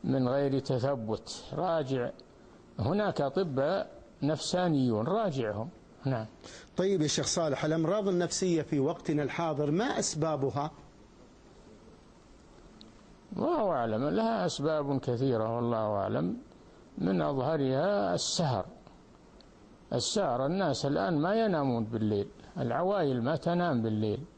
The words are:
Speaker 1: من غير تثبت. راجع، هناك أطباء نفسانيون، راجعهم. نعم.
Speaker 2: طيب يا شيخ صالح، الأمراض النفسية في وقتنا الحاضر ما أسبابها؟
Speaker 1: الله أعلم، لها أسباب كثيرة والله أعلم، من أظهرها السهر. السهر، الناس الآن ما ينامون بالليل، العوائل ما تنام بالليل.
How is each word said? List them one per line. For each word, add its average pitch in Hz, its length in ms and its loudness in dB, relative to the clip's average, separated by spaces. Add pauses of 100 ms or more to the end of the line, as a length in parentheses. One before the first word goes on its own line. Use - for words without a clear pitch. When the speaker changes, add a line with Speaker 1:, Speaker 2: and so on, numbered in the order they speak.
Speaker 1:
من 131 240 2
غير 139 320 2
تثبت. 123 840 -2 (100)
راجع، 143 560 0 (680)
هناك 180 420 0
أطباء 143 720 0 (320)
نفسانيون، 139 840 2
راجعهم. 135 640 -2 (360)
نعم. 120 200 0 (520)
Speaker 2:
طيب 190 240 2
يا 151 60 2
شيخ 139 180 0
صالح، 156 400 0
الأمراض 165 420 2
النفسية 175 540 2
في 147 180 0
وقتنا 147 440 0
الحاضر 147 480 0
ما 220 280 0
أسبابها؟ 151 720 0 (2750)
Speaker 1:
الله 220 340 0
أعلم، 120 380 0
لها 214 360 0
أسباب 143 540 0
كثيرة 117 560 0
والله 113 400 0
أعلم، 127 420 0 (600)
من 185 240 0
أظهرها 151 920 0
السهر. 131 520 0 (1300)
السهر، 131 520 0
الناس 165 400 0
الآن 156 360 2
ما 180 120 2
ينامون 143 520 2
بالليل، 107 420 0 (300)
العوائل 139 680 0
ما 147 120 0
تنام 170 460 2
بالليل. 107 380 0 (180)